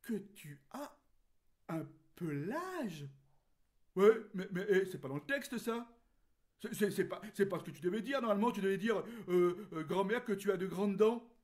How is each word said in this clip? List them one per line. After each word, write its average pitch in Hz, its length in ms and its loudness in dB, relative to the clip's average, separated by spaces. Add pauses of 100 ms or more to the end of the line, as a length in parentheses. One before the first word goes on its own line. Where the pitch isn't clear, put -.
que - 140 -6
tu 151 440 -10 (120)
as - 280 -14 (680)
un 160 180 -4 (300)
pelage ! » 180 880 -4 (880)
Ouais, 208 220 8 (160)
mais, 185 180 -6
mais, 185 180 -2
eh, 190 180 6
c'est 175 120 -8
pas 139 100 -10
dans 135 80 -6
le 147 100 -8
texte, 269 320 -2
ça. 233 360 -6 (640)
C'est, 233 160 -8
c'est, 202 160 2
c'est 190 140 0
pas, - 160 -8 (140)
c'est 202 120 4
pas 180 120 -4
ce - 60 -10
que - 60 -12
tu - 120 -14
devais 180 200 0
dire. 269 180 -2
Normalement, 220 300 2
tu 214 100 -4
devais 190 180 0
dire, 196 260 0 (240)
euh, 180 440 4
euh, « 160 120 -4
Grand-mère, 190 400 0
que 226 80 0
tu 196 180 -2
as 190 60 4
de 180 100 -2
grandes 190 300 0
dents. » 220 340 4 (140)